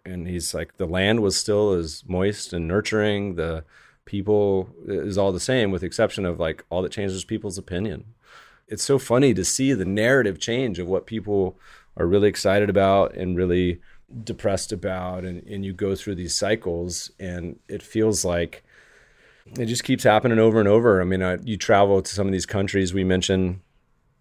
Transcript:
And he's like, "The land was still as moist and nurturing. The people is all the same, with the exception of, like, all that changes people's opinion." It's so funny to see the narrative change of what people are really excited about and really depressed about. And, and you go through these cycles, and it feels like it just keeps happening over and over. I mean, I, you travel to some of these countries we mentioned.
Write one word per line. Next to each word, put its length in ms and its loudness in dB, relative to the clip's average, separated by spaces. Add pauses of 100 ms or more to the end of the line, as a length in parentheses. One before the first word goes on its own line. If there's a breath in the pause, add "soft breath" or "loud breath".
And 220 -10
he's 260 -6
like, 240 -8
"The 80 -4
land 360 2
was 140 2
still 380 2
as 340 -4
moist 460 -2
and 140 -4
nurturing. 680 0
The 300 -4 (400 soft breath)
people 640 0 (160)
is 320 -4
all 140 4
the 80 -2
same, 320 0
with 100 -2
the 60 -6
exception 380 -2
of, 140 -4
like, 300 -4
all 140 -2
that 80 -4
changes 340 -6
people's 320 -8
opinion." 480 -6 (640 loud breath)
It's 160 -8
so 160 2
funny 340 4
to 100 -2
see 300 0
the 100 -2
narrative 560 0
change 380 -4
of 100 -6
what 200 -2
people 520 -2 (380 soft breath)
are 100 0
really 220 4
excited 400 2
about 460 4
and 200 -4
really 460 0 (420 soft breath)
depressed 480 -4
about. 540 -6
And, 220 -10
and 180 -8
you 80 -6
go 220 -2
through 200 -6
these 200 -6
cycles, 760 -4 (100)
and 480 -10
it 140 -10
feels 420 0
like 400 -2 (960 soft breath)
it 60 -2
just 180 -4
keeps 220 0
happening 340 6
over 220 6
and 80 4
over. 320 6
I 20 2
mean, 180 0
I, 220 0
you 140 -6
travel 440 4
to 140 -8
some 100 0
of 60 0
these 140 -2
countries 480 -2
we 100 0
mentioned. 560 2 (600)